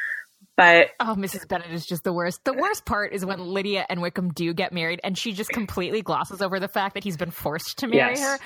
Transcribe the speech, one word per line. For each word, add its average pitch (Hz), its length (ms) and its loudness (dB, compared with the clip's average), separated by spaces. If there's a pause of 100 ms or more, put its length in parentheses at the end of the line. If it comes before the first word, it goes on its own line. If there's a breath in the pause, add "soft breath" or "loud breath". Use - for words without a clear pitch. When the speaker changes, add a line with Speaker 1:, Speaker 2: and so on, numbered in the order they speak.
(580 loud breath)
Speaker 1:
But 170 340 10 (100)
Speaker 2:
Oh, 220 140 0
Missus 196 300 -4
Bennett 170 260 -4
is 165 140 -6
just 170 200 -6
the 190 80 0
worst. 175 320 -2
The 269 80 2
worst 359 320 0
part 208 260 -2
is 190 140 -4
when 185 140 -4
Lydia 190 500 -2
and 175 120 -2
Wickham 175 300 -2
do 170 220 -2
get 175 180 -2
married, 175 320 -2
and 190 140 -2
she 226 160 -4
just 202 160 -6
completely 202 520 -2
glosses 175 400 -2
over 190 200 -2
the 196 80 -4
fact 196 240 -2
that 196 100 -8
he's 180 140 -4
been 170 140 -4
forced - 480 -6
to 269 80 -2
marry 226 280 4
Speaker 3:
Yes. 285 60 -2
Speaker 2:
her 277 240 0